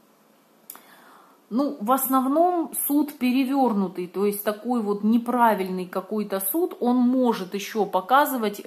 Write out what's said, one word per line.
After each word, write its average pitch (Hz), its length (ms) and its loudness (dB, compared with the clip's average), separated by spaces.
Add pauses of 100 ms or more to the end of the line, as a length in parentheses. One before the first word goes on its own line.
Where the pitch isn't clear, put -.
(1500)
ну, 262 300 -2
в 208 120 -2
основном 277 800 2 (140)
суд 294 300 0
перевернутый, 240 880 0
то 190 200 -2
есть 202 180 -2
такой 226 380 -2
вот 202 200 -2
неправильный 214 840 2
какой-то 196 540 -4
суд, 339 380 -2
он 240 180 2
может 240 580 2
еще 196 320 -2
показывать 226 800 0